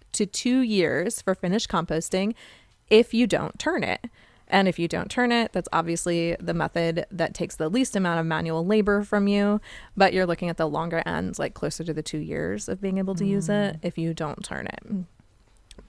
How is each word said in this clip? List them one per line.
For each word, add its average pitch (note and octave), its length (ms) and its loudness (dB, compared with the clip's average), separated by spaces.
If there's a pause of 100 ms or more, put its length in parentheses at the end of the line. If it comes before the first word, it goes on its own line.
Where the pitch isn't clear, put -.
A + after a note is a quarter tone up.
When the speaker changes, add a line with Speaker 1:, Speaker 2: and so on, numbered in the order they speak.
(140)
Speaker 1:
to G#3+ 120 2
two B3 360 0
years F#3+ 600 2
for F#3+ 140 0
finished - 340 0
composting F#3 680 0 (540)
if A3 240 8
you A#3 140 4
don't - 320 0
turn D4+ 240 0
it. F#2 220 -4 (420)
And F#3+ 200 4
if E3+ 100 0
you E3+ 100 -2
don't - 220 -4
turn B3 220 2
it, A#3 220 2
that's F3+ 200 -4
obviously E3+ 680 0
the F3 140 -4
method E3 560 -2
that E3+ 240 -2
takes - 220 -6
the D#3 120 -2
least A#3+ 280 0
amount F3 240 2
of E3 80 0
manual E3 360 -2
labor G#3 380 4
from G3+ 260 2
you, G3+ 320 4 (380)
but G3 160 6
you're F#3 140 2
looking F3 220 -2
at E3 80 -6
the D#3+ 120 2
longer E3 340 -2
ends, E3 360 -4
like, C#3+ 160 -4
closer - 280 -6
to E3 120 -4
the D#3 80 -6
two D3+ 160 -6
years D#3 500 -6
of F#3+ 100 -4
being F#3+ 200 -2
able F#3+ 160 -2
to G3 100 -2
use G3 240 0
it G#3 280 0
Speaker 2:
Mm. - 40 -12
Speaker 1:
if E3+ 160 -4
you E3 160 -2
don't D#3 300 -6
turn - 240 -8
it. - 160 -12 (1040)